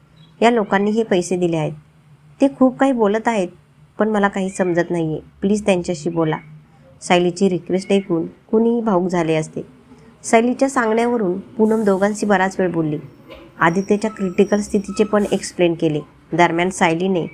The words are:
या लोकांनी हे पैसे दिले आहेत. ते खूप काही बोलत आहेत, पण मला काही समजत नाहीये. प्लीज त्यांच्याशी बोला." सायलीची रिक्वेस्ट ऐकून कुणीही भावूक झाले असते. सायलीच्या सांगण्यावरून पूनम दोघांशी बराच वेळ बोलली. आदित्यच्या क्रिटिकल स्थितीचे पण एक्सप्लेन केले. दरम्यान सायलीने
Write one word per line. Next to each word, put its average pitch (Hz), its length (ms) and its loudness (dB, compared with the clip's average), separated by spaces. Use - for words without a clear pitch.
या 226 80 6
लोकांनी 208 400 0
हे 226 120 0
पैसे 185 340 0
दिले 175 200 -2
आहेत. 156 160 -4
ते 277 80 4
खूप 262 200 2
काही 269 140 2
बोलत 220 360 0
आहेत, 202 200 0
पण 214 100 2
मला 202 200 2
काही 196 200 -4
समजत 175 420 0
नाहीये. 160 300 -2
प्लीज 208 260 0
त्यांच्याशी 175 440 -2
बोला." 160 260 -2
सायलीची 180 460 2
रिक्वेस्ट 180 440 -2
ऐकून 175 340 0
कुणीही 233 540 0
भावूक 185 300 0
झाले 165 240 0
असते. 156 280 -6
सायलीच्या 247 440 2
सांगण्यावरून 233 720 0
पूनम 220 440 0
दोघांशी 202 420 0
बराच 190 340 2
वेळ 185 100 2
बोलली. 160 280 -2
आदित्यच्या 196 500 0
क्रिटिकल 202 500 0
स्थितीचे 202 440 -2
पण 208 280 0
एक्सप्लेन 175 420 -2
केले. 156 260 -2
दरम्यान 170 380 2
सायलीने 180 640 0